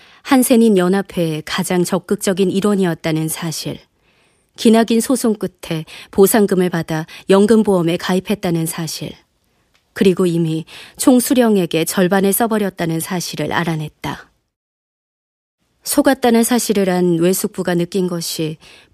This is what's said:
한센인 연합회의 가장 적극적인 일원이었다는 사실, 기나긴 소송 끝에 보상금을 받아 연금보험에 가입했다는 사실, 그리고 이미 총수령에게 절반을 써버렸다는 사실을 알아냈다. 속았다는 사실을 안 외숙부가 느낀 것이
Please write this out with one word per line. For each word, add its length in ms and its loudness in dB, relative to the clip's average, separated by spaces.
한센인 560 4
연합회의 640 -2
가장 400 -2
적극적인 640 -2
일원이었다는 760 -2
사실, 500 -10
기나긴 440 4
소송 340 0
끝에 500 -8
보상금을 600 2
받아 360 -4
연금보험에 680 4
가입했다는 680 -2
사실, 460 -10
그리고 340 2
이미 380 -2
총수령에게 880 2
절반을 480 2
써버렸다는 680 -2
사실을 520 -8
알아냈다. 760 -6
속았다는 600 2
사실을 440 0
안 300 2
외숙부가 560 -2
느낀 320 -2
것이 500 -6